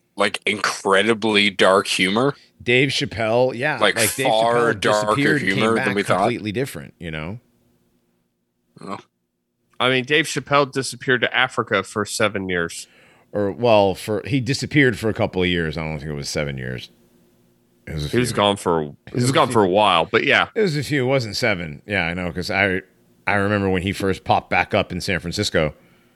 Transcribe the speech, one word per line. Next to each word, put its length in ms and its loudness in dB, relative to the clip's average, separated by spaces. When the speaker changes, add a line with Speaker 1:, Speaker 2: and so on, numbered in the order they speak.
Speaker 1:
like, 320 -2
incredibly 1040 2
dark 380 2
humor? 480 0
Speaker 2:
Dave 280 2
Chappelle, 600 0
yeah, 260 -4
Speaker 1:
Like, 180 2
Speaker 2:
like, 180 0
Dave 140 0
Speaker 1:
far 460 4
Speaker 2:
Chappelle 60 -8
Speaker 1:
darker 260 2
Speaker 2:
disappeared, 240 2
came 160 0
Speaker 1:
humor 180 2
Speaker 2:
back 120 0
Speaker 1:
than 80 0
we 100 0
thought. 140 0
Speaker 2:
completely 340 -2
different, 480 -8
you 100 -10
know? 300 -8
Speaker 1:
Oh. 180 -12
Speaker 3:
I 100 2
mean, 140 0
Dave 220 0
Chappelle 440 0
disappeared 520 -2
to 140 0
Africa 460 0
for 220 -6
seven 440 -2
years. 380 -4
Speaker 2:
Or, 180 -2
well, 440 4
for, 320 -6
he 140 0
disappeared 580 2
for 100 -2
a 60 0
couple 280 -2
of 60 2
years. 300 -2
I 40 -4
don't 160 -4
think 120 -10
it 40 -6
was 140 -8
seven 300 -4
years. 320 -8
It 80 -10
was 100 -6
a 40 -6
Speaker 3:
He 100 -2
was 120 0
Speaker 2:
few. 60 -8
Speaker 3:
gone 200 2
for, 260 0
he 60 -6
Speaker 2:
It 60 -12
was 100 0
Speaker 3:
was 60 0
Speaker 2:
a 20 0
Speaker 3:
gone 160 2
Speaker 2:
few. 60 -4
Speaker 3:
for 100 6
a 40 2
while, 360 4
but 200 0
yeah. 300 2
Speaker 2:
It 60 0
was 160 0
a 60 -2
few. 220 -2
It 40 0
wasn't 260 0
seven. 520 -4
Yeah, 180 0
I 100 -2
know, 160 -4
'cause 200 -6
I, 320 0
I 80 2
remember 360 2
when 120 0
he 100 -2
first 320 -2
popped 260 0
back 240 0
up 180 0
in 80 -6
San 180 -2
Francisco. 560 -2